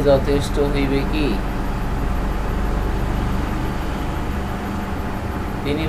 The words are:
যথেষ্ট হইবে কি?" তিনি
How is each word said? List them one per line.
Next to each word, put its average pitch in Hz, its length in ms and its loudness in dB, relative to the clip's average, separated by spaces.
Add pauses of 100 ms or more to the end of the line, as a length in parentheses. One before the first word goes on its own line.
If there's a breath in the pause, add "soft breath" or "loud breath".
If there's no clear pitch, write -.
যথেষ্ট 139 540 4 (180)
হইবে 139 260 2 (120)
কি?" 151 160 2 (4000)
তিনি 147 260 -2